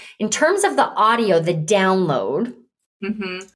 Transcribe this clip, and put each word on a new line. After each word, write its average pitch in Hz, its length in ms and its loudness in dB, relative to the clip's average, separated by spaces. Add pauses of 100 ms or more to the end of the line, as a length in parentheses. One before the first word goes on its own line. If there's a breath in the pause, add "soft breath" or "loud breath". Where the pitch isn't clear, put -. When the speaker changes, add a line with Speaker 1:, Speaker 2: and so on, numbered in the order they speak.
(200 loud breath)
Speaker 1:
In 214 100 -2
terms 359 340 0
of 294 140 0
the 262 100 2
audio, 214 540 2
the 170 120 0
download, 185 1000 0 (480)
Speaker 2:
Mm-hmm. 190 520 -8